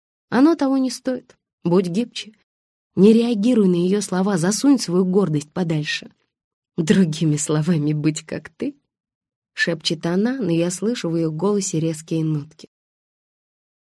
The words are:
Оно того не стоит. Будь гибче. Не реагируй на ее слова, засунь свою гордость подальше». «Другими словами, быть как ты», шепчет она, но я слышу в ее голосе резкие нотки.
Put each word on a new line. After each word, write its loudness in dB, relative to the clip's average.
Оно 4
того 0
не -2
стоит. -8
Будь 2
гибче. -6
Не 8
реагируй 2
на 2
ее 0
слова, -2
засунь 2
свою 0
гордость 0
подальше». -4
«Другими 2
словами, 0
быть -2
как -12
ты», -8
шепчет -4
она, -2
но -2
я 0
слышу -4
в -4
ее -2
голосе -2
резкие -4
нотки. -6